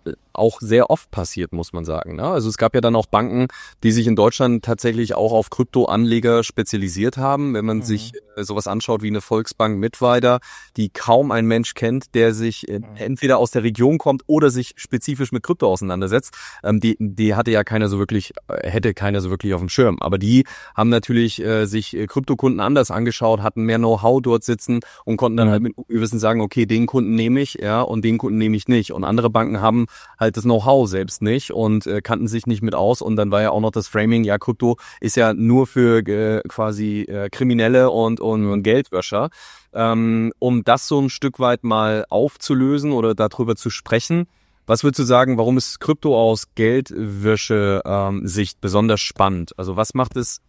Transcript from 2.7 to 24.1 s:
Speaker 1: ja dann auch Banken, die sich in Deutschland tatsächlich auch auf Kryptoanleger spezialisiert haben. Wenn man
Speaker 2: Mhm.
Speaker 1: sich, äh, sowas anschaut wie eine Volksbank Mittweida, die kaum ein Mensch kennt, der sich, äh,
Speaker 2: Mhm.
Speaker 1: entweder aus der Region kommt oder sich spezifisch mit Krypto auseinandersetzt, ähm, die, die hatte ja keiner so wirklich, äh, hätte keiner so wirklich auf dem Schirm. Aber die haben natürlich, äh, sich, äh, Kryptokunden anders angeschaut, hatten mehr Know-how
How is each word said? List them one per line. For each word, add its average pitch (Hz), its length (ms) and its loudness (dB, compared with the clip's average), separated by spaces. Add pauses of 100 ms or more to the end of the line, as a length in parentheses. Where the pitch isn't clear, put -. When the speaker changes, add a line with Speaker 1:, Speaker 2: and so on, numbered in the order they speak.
Speaker 1:
ja 123 40 2
dann 117 140 2
auch 110 120 0
Banken, 120 420 0 (340)
die 113 80 4
sich 113 160 2
in 117 80 4
Deutschland 117 500 2
tatsächlich 117 500 -2
auch 110 180 0
auf 110 180 0
Kryptoanleger 117 920 2
spezialisiert 98 720 -4
haben. 139 380 -2
Wenn 107 100 -4
man 110 140 -2
Speaker 2:
Mhm. 107 40 -6
Speaker 1:
sich, 107 300 -6 (240)
äh, 104 80 -8
sowas 104 240 -6
anschaut 107 340 -4
wie 107 60 -4
eine 104 140 -4
Volksbank 110 560 -2
Mittweida, 123 600 2 (380)
die 107 140 -2
kaum 123 420 2
ein 113 140 2
Mensch 113 280 0
kennt, 123 400 -4
der 113 200 4
sich, 113 340 -6
äh, 101 100 -6
Speaker 2:
Mhm. 110 60 -12 (100)
Speaker 1:
entweder 127 440 0
aus 120 120 2
der 113 140 -2
Region 120 340 2
kommt 139 300 -2
oder 151 220 4
sich 123 260 -6
spezifisch 131 560 -4
mit 120 100 -4
Krypto 170 240 -2
auseinandersetzt, 95 680 -2 (260)
ähm, 107 160 2
die, 110 220 0
die 104 340 0
hatte 117 160 0
ja 104 140 2
keiner 107 240 -2
so 98 100 -2
wirklich, 101 340 -4 (140)
äh, - 240 -8
hätte 104 240 -2
keiner 101 260 -4
so 92 100 -6
wirklich 95 240 -4
auf 87 60 -2
dem 92 100 -6
Schirm. 120 300 2
Aber 95 180 -2
die 117 260 4 (320)
haben 110 140 2
natürlich, 117 520 0
äh, 110 220 0
sich, 104 320 -6
äh, 107 100 -4
Kryptokunden 127 540 0
anders 131 300 2
angeschaut, 113 500 0
hatten 110 220 -2
mehr 113 160 0
Know-how 117 420 2